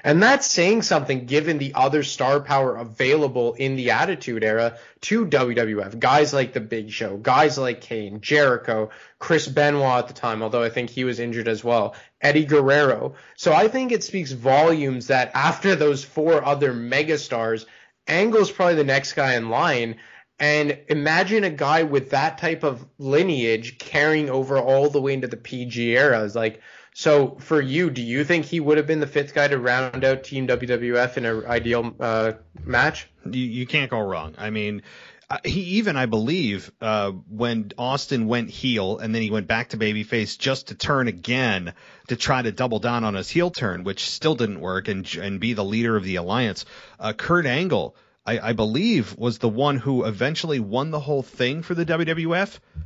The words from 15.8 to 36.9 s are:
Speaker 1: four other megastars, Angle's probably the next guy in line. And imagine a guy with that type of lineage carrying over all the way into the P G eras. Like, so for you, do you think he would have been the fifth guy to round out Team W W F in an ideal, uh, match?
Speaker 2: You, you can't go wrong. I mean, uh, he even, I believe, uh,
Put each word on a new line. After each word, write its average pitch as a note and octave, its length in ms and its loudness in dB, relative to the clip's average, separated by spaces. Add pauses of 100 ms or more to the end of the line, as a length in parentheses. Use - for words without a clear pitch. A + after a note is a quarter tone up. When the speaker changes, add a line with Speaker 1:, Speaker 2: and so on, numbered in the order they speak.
Speaker 1:
four D#3 420 2
other C#3 280 2
megastars, A#2+ 920 -2 (400)
Angle's G3+ 460 2
probably F3 240 2
the D3+ 80 2
next C3+ 300 0
guy C3+ 200 2
in A2+ 160 -2
line. A#2+ 460 0 (440)
And D3 380 2 (100)
imagine E3+ 560 2
a F#3 60 0
guy D3 320 2
with C#3+ 300 0
that D3 260 0
type E3 260 -2
of C3 220 -2 (140)
lineage C3+ 800 0
carrying D3+ 500 2
over C3+ 300 0
all C3+ 280 4
the C#3+ 140 2
way C#3 120 0
into C3 120 -4
the A2+ 100 -8
P B2 300 -10
G A#2 280 0
eras. A#2 420 4
Like, A2 260 -2 (320)
so C#3+ 460 4
for D#3 200 0
you, D3 300 0
do B2 140 -6
you A#2+ 200 -2
think D#3 220 0
he E3+ 140 -4
would D3+ 180 4
have D3 80 2
been D#3 140 0
the C#3+ 80 -2
fifth C#3+ 260 -4
guy C#3+ 140 4
to C#3+ 100 2
round B2+ 480 0
out C3+ 180 2
Team C3+ 220 -6
W B2 220 -2
W A#2+ 320 0
F B2 180 0
in A#2+ 80 -4
an A2 220 -2
ideal, A#2 520 -2
uh, A2 340 0 (300)
match? C3 460 0 (160)
Speaker 2:
You, B2+ 180 -4
you B2 220 -6
can't C#3 240 -2
go A#2+ 100 -2
wrong. E2+ 380 -6
I G#2+ 140 -8
mean, G#2 320 -6 (440)
uh, - 160 -6
he - 180 -4
even, F#3 360 0
I C3 80 0
believe, A2 680 -2 (100)
uh, G#2 320 -2 (140)